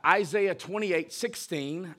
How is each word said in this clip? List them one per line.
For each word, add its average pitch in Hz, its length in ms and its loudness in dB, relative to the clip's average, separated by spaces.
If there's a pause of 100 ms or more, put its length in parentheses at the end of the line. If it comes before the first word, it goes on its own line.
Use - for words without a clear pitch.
Isaiah 190 500 4
twenty-eight 180 580 -2
sixteen. 165 880 -6